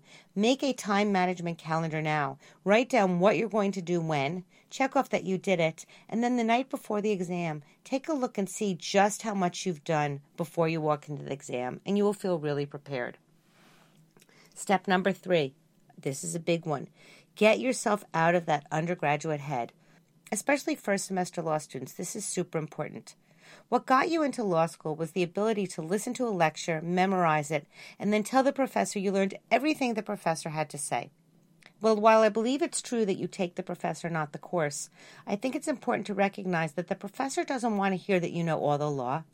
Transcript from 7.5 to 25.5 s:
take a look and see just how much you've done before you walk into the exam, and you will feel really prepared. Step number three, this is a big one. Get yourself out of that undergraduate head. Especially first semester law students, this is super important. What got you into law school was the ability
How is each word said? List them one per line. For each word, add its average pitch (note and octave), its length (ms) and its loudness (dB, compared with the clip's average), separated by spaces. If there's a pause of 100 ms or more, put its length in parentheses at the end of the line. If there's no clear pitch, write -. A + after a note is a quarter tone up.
take C4+ 240 -4
a D#4+ 60 0
look B3 260 -2
and F#3+ 100 0
see G3+ 240 -2
just G3+ 480 2
how A3 140 -4
much F3+ 320 -2
you've D3+ 160 -6
done D3 380 0 (160)
before E3 300 -2
you D#3+ 140 -2
walk D3+ 260 -2
into C#3+ 140 -8
the C#3 120 -6
exam, B2+ 520 -6
and G3+ 140 0
you G3+ 40 4
will G3+ 100 2
feel F#3 260 -2
really D3 260 -2
prepared. C#3+ 540 -8 (1400)
Step - 320 0
number F#3+ 240 2
three, E3 420 0 (420)
this C#3+ 280 -6
is E3 100 -8
a E3+ 60 -4
big E3 260 0
one. C#3+ 220 -4 (480)
Get G#3 240 6
yourself A3+ 540 0
out E3+ 200 4
of E3+ 120 2
that D#3 260 0
undergraduate D#3 720 0
head. C#3 320 -4 (580)
Especially C#4 420 -2
first G3 320 -2
semester F3+ 360 -4
law D#3 160 0
students, C#3+ 340 -10
this - 240 -10
is G#3 80 -8
super - 340 -4
important. - 580 -8 (520)
What - 180 0
got C4 220 4
you D#4+ 160 2
into B3+ 180 -2
law E3+ 260 2
school D#3 280 -6
was D#3+ 160 -6
the F#3 120 0
ability G3+ 440 -2